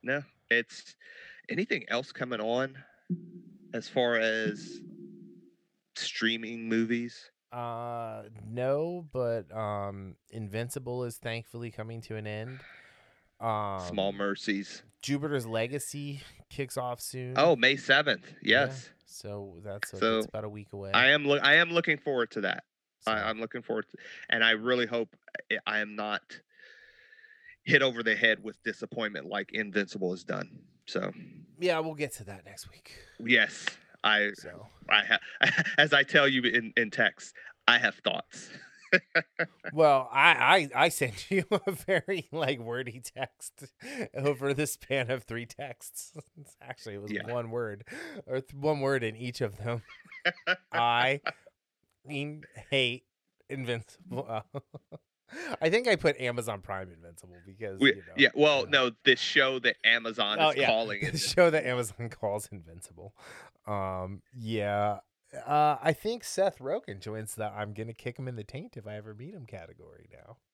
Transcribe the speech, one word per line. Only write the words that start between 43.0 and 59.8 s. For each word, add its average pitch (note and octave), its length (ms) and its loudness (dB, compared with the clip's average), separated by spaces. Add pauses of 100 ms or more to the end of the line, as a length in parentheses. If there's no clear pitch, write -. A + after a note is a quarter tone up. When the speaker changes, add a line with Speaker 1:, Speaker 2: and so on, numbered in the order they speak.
Speaker 2:
text - 600 -12 (500)
over C#3 400 0
the C#3+ 140 0
span C3 420 -4
of B2+ 140 -4
three A#2 220 -8
texts. - 680 -14 (260)
<laughs> - 240 -20
Actually, B2 320 -12
it G2+ 80 -10
was G#2 80 -10
Speaker 1:
Yeah. G#2+ 160 -6
Speaker 2:
one A#2 240 -4
word, A2+ 320 -6 (460)
or B2+ 120 -6
th-, C#3 140 -20
one D3 240 0
word C3+ 240 2
in A2 140 -4
each A#2+ 240 -8
of G2+ 160 -2
them. A#2 260 -4 (420)
<laughs> - 480 -2
I A#2+ 480 4 (840)
mean, D3 380 -8 (260)
hate B2+ 320 2 (480)
Invincible. A#2+ 960 -6 (560)
<laughs> - 600 -12
I D#3+ 100 4
think A#3+ 180 2
I G3+ 80 6
put D3+ 240 2
Amazon A#2+ 400 -4
Prime F#2+ 340 -8
Invincible E2+ 500 -20
because, G2 360 -8
Speaker 1:
We, C#3 80 6
Speaker 2:
you - 80 4
know, - 200 -18
Speaker 1:
yeah, C3 200 8
well, D3 240 6
Speaker 2:
you B2 100 -2
know. C3 200 4
Speaker 1:
no, A2 40 -18 (100)
this B2+ 140 6
show C3+ 400 2
that A#2+ 160 2 (100)